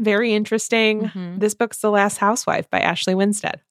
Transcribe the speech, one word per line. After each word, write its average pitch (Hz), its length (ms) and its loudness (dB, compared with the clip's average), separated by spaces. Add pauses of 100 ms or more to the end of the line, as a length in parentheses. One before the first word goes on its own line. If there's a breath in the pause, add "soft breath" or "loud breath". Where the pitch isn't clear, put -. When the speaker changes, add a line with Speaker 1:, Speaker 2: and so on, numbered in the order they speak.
Speaker 1:
very 214 340 2
interesting. 214 680 0
Speaker 2:
Mm-hmm. 180 360 -8
Speaker 1:
This 208 160 0
book's 226 240 -4
The 214 120 0
Last 202 280 2
Housewife 208 520 0
by - 100 2
Ashley 175 340 0
Winstead. 202 460 -2 (100)